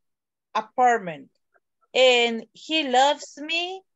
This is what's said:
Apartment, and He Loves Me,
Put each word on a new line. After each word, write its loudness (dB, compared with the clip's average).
Apartment, -2
and 2
He -6
Loves 0
Me, -8